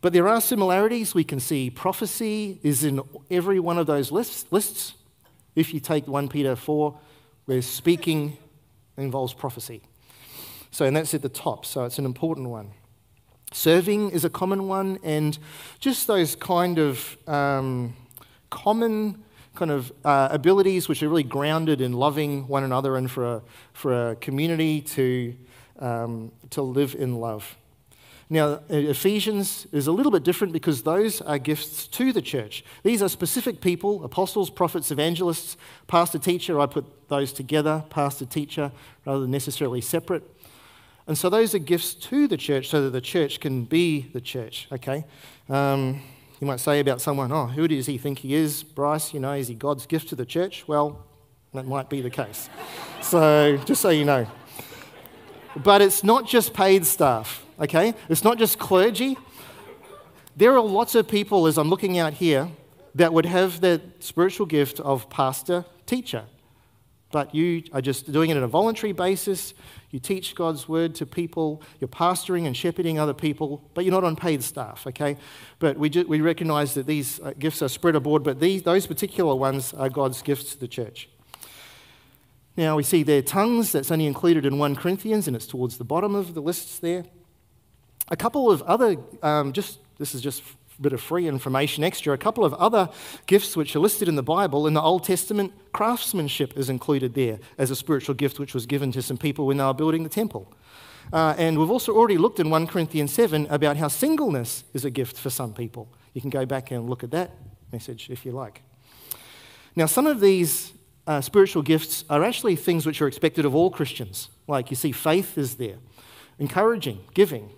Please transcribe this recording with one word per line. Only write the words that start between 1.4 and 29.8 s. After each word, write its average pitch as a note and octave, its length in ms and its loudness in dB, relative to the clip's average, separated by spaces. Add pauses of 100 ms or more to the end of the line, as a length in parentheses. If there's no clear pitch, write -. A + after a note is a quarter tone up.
see C3 280 -2
prophecy G#3 920 -4
is C#3+ 220 2
in C#3 180 0 (280)
every F3+ 300 2
one E3+ 160 0
of E3 100 2
those C#3+ 260 0
lists, - 380 -4
lists. - 440 -2 (600)
If D#3+ 200 0
you D3+ 60 -4
take D3+ 260 -2
one C#3+ 220 -2
Peter C#3 280 -2
four, D3+ 420 -2 (460)
where B2+ 160 0
speaking D#3 800 -2 (580)
involves C3 380 -4
prophecy. A#2+ 480 -10 (880)
So, - 160 0
and C3+ 100 4
that's D#3 160 -2
at D3+ 100 -4
the C#3 60 -6
top, - 380 -8
so C3 180 -4
it's A#2+ 140 -8
an C#3+ 80 -4
important C3+ 420 -4
one. A2 220 -12 (840)
Serving F#3+ 580 4
is E3+ 140 0
a E3 60 2
common G3 380 -2
one, F#3+ 340 -4
and D3+ 340 0 (440)
just C4 260 -2
those F3+ 300 2
kind F3 420 0
of, C#3 400 -2 (100)
um, C3+ 680 0 (540)
common G#3+ 760 -2 (340)
kind D#3+ 160 -2
of, C3 200 -4 (120)
uh, C#3 260 4
abilities F#3 580 4
which D3 140 -2
are D3+ 60 0
really D#3 160 2
grounded D3 560 0
in B2 120 0
loving C#3+ 540 0
one C#3 180 0
another C3 320 0
and B2+ 140 -2
for A#2+ 240 -4
a, A2 80 -8 (320)
for A#2+ 380 -2
a A2 40 -8
community D#3 640 -2
to, B2+ 540 -2 (460)
um, A#2 520 -6 (180)
to D3 120 -4
live C3 320 0
in B2+ 220 -4
love. A2+ 400 -8 (760)
Now, D3 280 2 (100)
E-, D3 160 2
Ephesians G3+ 880 0
is C#3+ 160 0